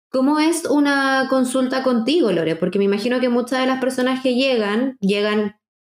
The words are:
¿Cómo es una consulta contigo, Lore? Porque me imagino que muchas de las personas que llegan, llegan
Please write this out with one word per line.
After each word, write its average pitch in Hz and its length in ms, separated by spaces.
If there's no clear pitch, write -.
¿Cómo 269 300
es 320 260
una 277 640
consulta 262 540
contigo, 254 480
Lore? 160 240
Porque 180 240
me 202 60
imagino 208 340
que 247 100
muchas 240 320
de 254 60
las 254 120
personas 254 420
que 254 140
llegan, 247 640
llegan 208 580